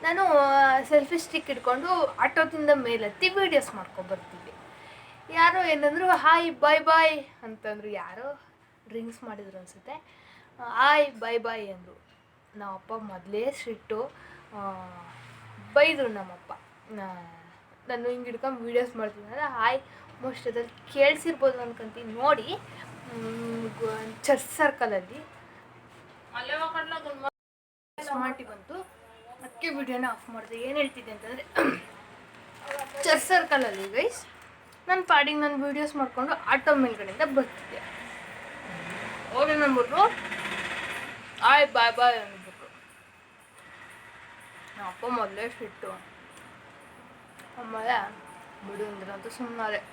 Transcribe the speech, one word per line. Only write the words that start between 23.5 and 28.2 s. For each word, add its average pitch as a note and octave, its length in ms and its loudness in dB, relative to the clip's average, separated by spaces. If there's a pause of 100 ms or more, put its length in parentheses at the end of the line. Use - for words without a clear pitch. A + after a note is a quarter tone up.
ಗು-, A3 440 -6
ಚರ್ಚ್ C4+ 200 2
ಸರ್ಕಲಲ್ಲಿ A#3+ 840 -2 (1120)
ಅಲ್ಲೇ B3+ 180 -6
ಹೋಗೋಣ, D#4+ 300 -4
ಗುಡ್ D#4+ 200 -8
ಮಾರ್ನಿಂಗ್. - 1040 -12
ಸ್ಮಾರ್ಟಿ C4 360 -4